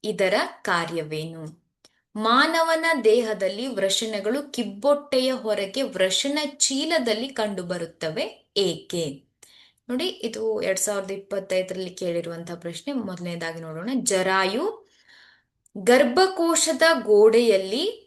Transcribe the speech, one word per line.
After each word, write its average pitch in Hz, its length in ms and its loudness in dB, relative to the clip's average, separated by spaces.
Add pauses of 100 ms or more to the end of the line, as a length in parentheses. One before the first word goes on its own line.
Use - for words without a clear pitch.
ಇದರ 190 300 0 (280)
ಕಾರ್ಯವೇನು? 160 1000 -4 (520)
ಮಾನವನ 320 720 2 (180)
ದೇಹದಲ್ಲಿ 214 640 2
ವೃಷಣಗಳು 220 880 -2
ಕಿಬ್ಬೊಟ್ಟೆಯ 262 800 0
ಹೊರಗೆ 208 500 -2
ವೃಷಣ 277 560 0 (180)
ಚೀಲದಲ್ಲಿ 269 720 0
ಕಂಡುಬರುತ್ತವೆ, 180 1300 -6
ಏಕೆ? 165 680 -2 (680)
ನೋಡಿ, 262 200 -2
ಇದು 220 540 -4
ಎರಡ್ 190 160 0
ಸಾವಿರದ 196 320 -4
ಇಪ್ಪತ್ತೈದರಲ್ಲಿ 185 800 -4
ಕೇಳಿರುವಂತಹ 170 640 -6
ಪ್ರಶ್ನೆ. 170 400 -10
ಮೊದಲನೇದಾಗಿ 175 680 -6
ನೋಡೋಣ, 165 340 -10
ಜರಾಯು 190 960 0 (880)
ಗರ್ಭಕೋಶದ 320 1040 2 (200)
ಗೋಡೆಯಲ್ಲಿ 214 1040 4